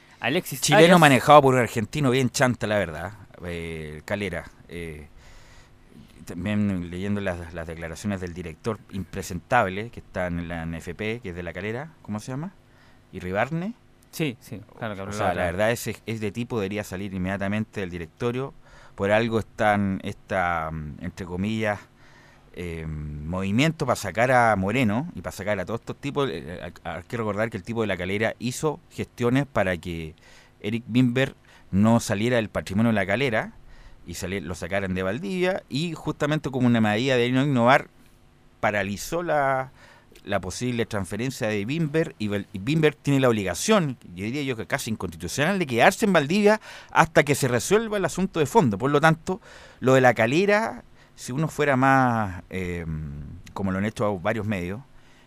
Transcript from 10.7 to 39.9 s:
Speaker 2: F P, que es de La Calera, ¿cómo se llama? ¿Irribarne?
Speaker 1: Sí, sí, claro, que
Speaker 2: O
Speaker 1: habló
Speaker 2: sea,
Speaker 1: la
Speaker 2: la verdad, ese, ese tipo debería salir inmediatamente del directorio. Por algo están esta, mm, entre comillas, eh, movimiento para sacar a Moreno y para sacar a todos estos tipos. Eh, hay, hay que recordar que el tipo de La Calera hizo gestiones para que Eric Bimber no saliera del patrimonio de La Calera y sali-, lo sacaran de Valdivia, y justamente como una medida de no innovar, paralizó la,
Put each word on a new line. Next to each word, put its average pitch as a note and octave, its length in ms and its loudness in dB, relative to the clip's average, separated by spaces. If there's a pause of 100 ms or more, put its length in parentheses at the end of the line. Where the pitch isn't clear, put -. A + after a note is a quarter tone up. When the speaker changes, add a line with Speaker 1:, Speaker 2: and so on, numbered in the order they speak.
Speaker 2:
F E2 180 -10
P, A2 260 -6
que G2 100 -10
es E2+ 40 -10
de F2 80 -10
La E2+ 100 -10
Calera, A2 380 -8 (120)
¿cómo G#2+ 180 -8
se C3 100 -12
llama? D3+ 220 -8 (580)
¿Irribarne? A#2+ 640 -4 (400)
Speaker 1:
Sí, D3 260 -4
sí, - 220 -16 (180)
claro, G#2+ 160 -8
que F#2+ 60 -10
Speaker 2:
O G2 40 -10
Speaker 1:
habló G2+ 120 -8
Speaker 2:
sea, G#2 120 0
Speaker 1:
la F2 60 2
Speaker 2:
la F2+ 120 -2
verdad, G#2 260 2
ese, A#2 240 -6 (100)
ese G#2+ 240 -6
tipo A#2 300 -6
debería G2+ 240 -4
salir G2 300 -8
inmediatamente G2 680 -4
del F#2 100 -6
directorio. A#2+ 640 -6 (400)
Por G2 160 0
algo A2+ 300 2
están G2+ 640 2
esta, F2 680 -4
mm, D#2 300 -10
entre F2 260 -10
comillas, G#2 540 -4 (720)
eh, E2 340 -10
movimiento F2 1000 -2
para G2+ 120 0
sacar G#2+ 340 0
a A#2 240 4
Moreno A2+ 640 0
y - 60 -10
para F2+ 100 -8
sacar G2+ 260 -4
a F2+ 60 -6
todos G#2 160 -6
estos - 160 -12
tipos. C#3+ 340 -4
Eh, D#2+ 320 -10
hay, F2 100 -12 (120)
hay E2+ 240 -8
que B2 80 -8
recordar A2 340 -2
que A2+ 60 -8
el F#2 80 -10
tipo A#2 160 -4
de G#2+ 80 0
La F#2+ 80 -2
Calera G2 420 -2
hizo C3+ 400 -4 (120)
gestiones A#2+ 560 -2
para F#2+ 320 0
que E2 360 -10 (460)
Eric A2+ 260 -6
Bimber B2+ 480 2 (380)
no A2 260 6
saliera A2+ 380 0
del G#2+ 140 0
patrimonio G2+ 400 0
de A2 60 2
La G2 100 0
Calera A#2+ 480 -2 (520)
y F2 80 -10
sali-, F#2+ 260 -6
lo E2+ 140 -8
sacaran F#2 400 -4
de F#2 80 -2
Valdivia, F3+ 640 -2
y D#3+ 240 -4
justamente D3+ 580 -4
como B2+ 160 0
una A#2+ 140 4
medida A2+ 360 2
de A#2+ 140 2
no C3 140 2
innovar, C3+ 440 4 (720)
paralizó G2+ 640 -2
la, C3+ 480 0 (540)